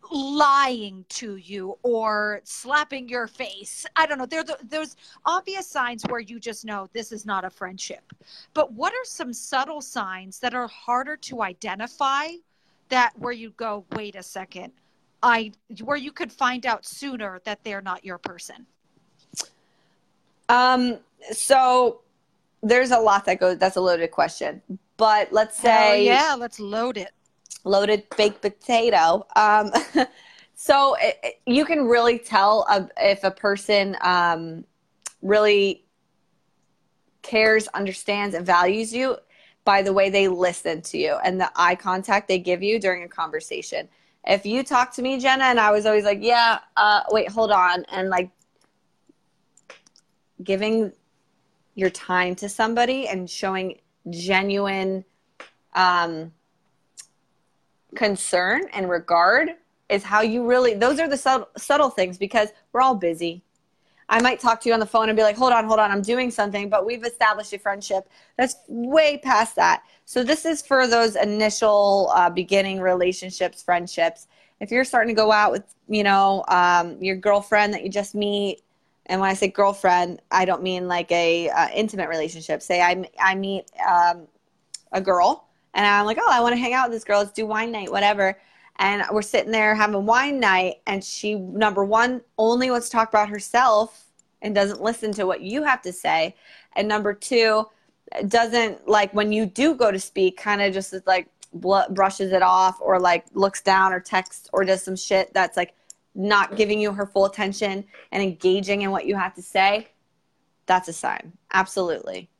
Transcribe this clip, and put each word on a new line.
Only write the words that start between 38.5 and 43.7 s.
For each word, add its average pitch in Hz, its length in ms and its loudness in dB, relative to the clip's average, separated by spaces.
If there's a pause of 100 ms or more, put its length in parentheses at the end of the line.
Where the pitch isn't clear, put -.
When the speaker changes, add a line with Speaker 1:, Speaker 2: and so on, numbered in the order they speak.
Speaker 2:
you 254 240 -2 (480)
by 196 160 4
the 196 120 0
way 196 160 4
they 196 180 2
listen 175 540 -2
to - 160 -12
you 147 260 -2
and 185 160 -2
the 185 160 -2
eye 175 200 2
contact 190 520 -2
they 185 120 0
give 180 240 -2
you 214 160 0
during 185 240 -2
a 175 40 -16
conversation. 160 800 -8 (380)